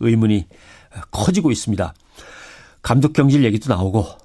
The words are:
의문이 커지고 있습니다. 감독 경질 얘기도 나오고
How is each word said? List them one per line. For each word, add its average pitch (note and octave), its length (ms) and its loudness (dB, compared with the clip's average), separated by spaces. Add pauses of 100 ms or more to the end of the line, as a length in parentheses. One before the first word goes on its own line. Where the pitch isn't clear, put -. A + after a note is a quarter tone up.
의문이 A2 460 2 (640)
커지고 F3 400 0
있습니다. G2 420 -4 (920)
감독 C#3 300 2
경질 C#3 320 4
얘기도 A2 280 0
나오고 G2 320 -2 (200)